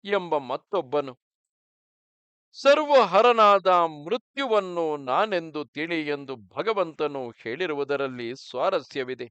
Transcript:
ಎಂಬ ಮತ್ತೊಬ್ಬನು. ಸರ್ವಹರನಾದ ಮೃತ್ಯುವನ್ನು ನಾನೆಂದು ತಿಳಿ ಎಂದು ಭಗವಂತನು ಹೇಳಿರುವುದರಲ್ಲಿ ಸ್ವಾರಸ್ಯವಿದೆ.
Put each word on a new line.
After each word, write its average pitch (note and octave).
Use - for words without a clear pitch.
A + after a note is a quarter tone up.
ಎಂಬ F#3
ಮತ್ತೊಬ್ಬನು. C#3
ಸರ್ವಹರನಾದ A3+
ಮೃತ್ಯುವನ್ನು F#3
ನಾನೆಂದು D#3
ತಿಳಿ D#3
ಎಂದು C#3
ಭಗವಂತನು D3
ಹೇಳಿರುವುದರಲ್ಲಿ C3+
ಸ್ವಾರಸ್ಯವಿದೆ. C3